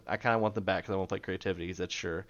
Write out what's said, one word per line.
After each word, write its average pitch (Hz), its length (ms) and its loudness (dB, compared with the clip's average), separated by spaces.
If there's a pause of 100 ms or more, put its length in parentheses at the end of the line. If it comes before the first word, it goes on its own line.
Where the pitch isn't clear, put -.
I 101 100 0
kinda 117 220 4
want 107 160 2
them 104 80 0
back 92 220 2
'cause 104 80 -2
I - 20 2
wanna 95 120 0
play 98 120 -2
Creativity." 92 480 -2
He 92 60 -4
said, 87 180 -4
"Sure." 87 380 -4